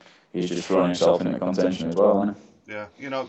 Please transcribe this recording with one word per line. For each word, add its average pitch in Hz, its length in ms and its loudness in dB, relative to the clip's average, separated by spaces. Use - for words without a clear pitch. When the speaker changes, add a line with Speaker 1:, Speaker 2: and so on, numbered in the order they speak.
Speaker 1:
he's 90 160 -4
just 87 180 -6
thrown 92 200 2
himself 87 340 2
into 90 180 -2
contention 90 520 -2
as 85 60 -4
well, 101 260 4
isn't 104 120 -2
he? - 380 -20
Speaker 2:
Yeah, 104 140 -10
you 139 120 -10
know, 131 180 -6